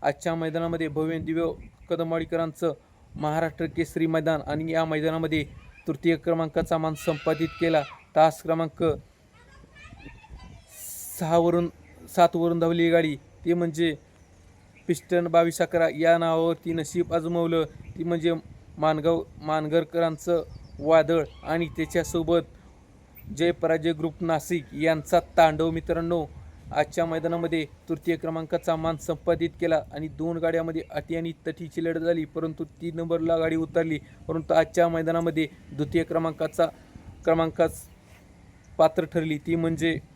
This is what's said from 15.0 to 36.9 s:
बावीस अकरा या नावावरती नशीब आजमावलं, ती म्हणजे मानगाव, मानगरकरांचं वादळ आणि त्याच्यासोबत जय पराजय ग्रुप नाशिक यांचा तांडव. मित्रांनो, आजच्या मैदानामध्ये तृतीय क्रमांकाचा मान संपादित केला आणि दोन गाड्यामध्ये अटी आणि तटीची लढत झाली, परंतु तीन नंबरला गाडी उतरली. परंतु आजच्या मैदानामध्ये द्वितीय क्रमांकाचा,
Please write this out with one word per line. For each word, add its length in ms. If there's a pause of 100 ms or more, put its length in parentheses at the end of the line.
बावीस 340
अकरा 260 (100)
या 200
नावावरती 560
नशीब 400
आजमावलं, 500 (340)
ती 60
म्हणजे 300 (440)
मानगाव, 460 (180)
मानगरकरांचं 1000 (360)
वादळ 440 (200)
आणि 240
त्याच्यासोबत 760 (960)
जय 140
पराजय 420
ग्रुप 280
नाशिक 520
यांचा 460 (180)
तांडव. 340
मित्रांनो, 540 (460)
आजच्या 340
मैदानामध्ये 600 (240)
तृतीय 260
क्रमांकाचा 600
मान 220
संपादित 520 (120)
केला 200 (120)
आणि 140
दोन 300
गाड्यामध्ये 440 (100)
अटी 240
आणि 160 (160)
तटीची 360
लढत 160
झाली, 260
परंतु 380 (180)
तीन 140
नंबरला 420
गाडी 180
उतरली. 440 (280)
परंतु 260
आजच्या 360
मैदानामध्ये 580 (240)
द्वितीय 320
क्रमांकाचा, 600 (580)